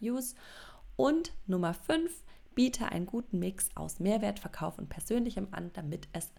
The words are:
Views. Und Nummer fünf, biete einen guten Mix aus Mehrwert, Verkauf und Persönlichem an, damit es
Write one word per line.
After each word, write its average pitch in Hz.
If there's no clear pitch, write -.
Views. 247
Und 311
Nummer 180
fünf, 320
biete 247
einen 175
guten 233
Mix 190
aus 156
Mehrwert, 208
Verkauf -
und -
Persönlichem 220
an, 175
damit 156
es -